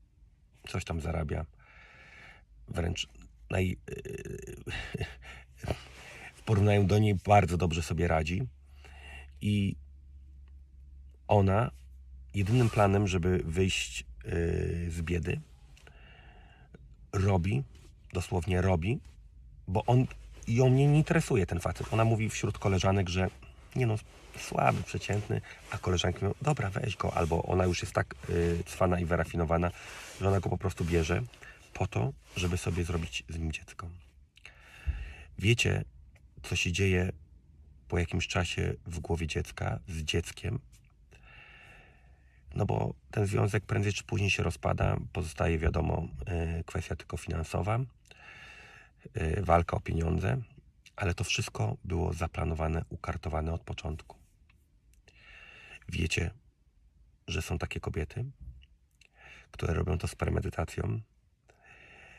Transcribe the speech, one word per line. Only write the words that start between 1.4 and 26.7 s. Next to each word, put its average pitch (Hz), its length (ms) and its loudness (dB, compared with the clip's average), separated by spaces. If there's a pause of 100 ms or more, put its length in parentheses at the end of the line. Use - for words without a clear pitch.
wręcz 85 400 -4 (420)
naj-, 92 260 0 (1000)
<laughs> - 1600 -8
w - 40 -20
porównaniu 101 420 6
do 95 140 6
niej 107 160 6
bardzo 92 420 6
dobrze 82 260 2
sobie 82 260 0
radzi 82 380 0 (920)
i 104 360 2 (1500)
ona 101 420 6 (640)
jedynym 107 360 4
planem, 101 380 4
żeby 90 360 2
wyjść, 90 600 -2 (200)
yy, 85 640 -2
z 82 120 -4
biedy, 85 380 -2 (1700)
robi, 98 500 4 (500)
dosłownie 90 480 0
robi, 92 400 2 (680)
bo 95 160 0
on, 123 220 4 (420)
ją 127 200 6
nie, 135 180 6
nie 147 120 6
interesuje 151 480 2
ten 87 140 -2
facet. - 320 -6
Ona 110 120 4
mówi 110 260 2
wśród - 280 -2
koleżanek, 95 500 2
że 92 220 0 (460)
nie 127 100 2
no, 110 100 2 (420)
słaby, - 440 2
przeciętny, 104 580 -4 (300)
a - 80 -4
koleżanki 90 460 0
mówią, 101 180 -2
„Dobra, 135 280 0